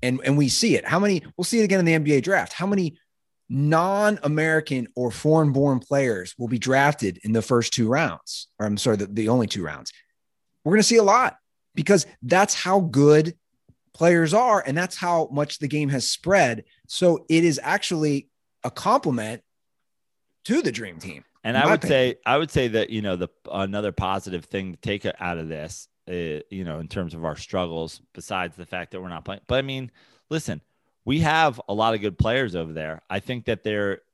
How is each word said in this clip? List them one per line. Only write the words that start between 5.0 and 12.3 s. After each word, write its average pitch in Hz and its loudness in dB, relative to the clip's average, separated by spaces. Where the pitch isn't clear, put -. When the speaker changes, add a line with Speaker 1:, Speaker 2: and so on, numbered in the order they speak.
Speaker 1:
foreign-born 143 2
players 117 -2
will 117 -6
be 120 -2
drafted 131 2
in 104 -4
the 113 2
first 117 0
two 113 0
rounds? 127 -4
Or 107 -4
I'm 104 0
sorry, 110 2
the, 101 -4
the 107 -4
only 117 2
two 98 -6
rounds. 73 -12
We're 151 2
gonna 214 6
see 233 4
a 220 6
lot, 220 4
because 190 2
that's 185 2